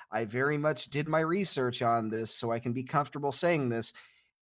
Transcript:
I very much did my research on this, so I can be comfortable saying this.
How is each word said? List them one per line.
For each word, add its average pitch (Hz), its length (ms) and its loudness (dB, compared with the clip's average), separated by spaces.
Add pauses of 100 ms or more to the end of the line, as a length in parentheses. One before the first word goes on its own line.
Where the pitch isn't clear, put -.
(100)
I 113 140 -2
very 135 320 0
much 151 300 0
did 147 200 -2
my 156 140 2
research 160 640 0
on 117 260 4
this, 110 260 -4
so 117 160 -2
I 117 80 0
can 120 140 -2
be 127 100 -2
comfortable 143 480 0
saying 160 380 2
this. 117 240 -2 (500)